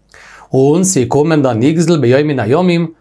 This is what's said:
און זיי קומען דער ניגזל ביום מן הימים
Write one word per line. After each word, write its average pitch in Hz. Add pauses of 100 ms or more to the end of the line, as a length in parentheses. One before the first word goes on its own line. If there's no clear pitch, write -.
(540)
און 143
זיי 139
קומען 151
דער 131
ניגזל 156
ביום 135
מן 131
הימים 170 (100)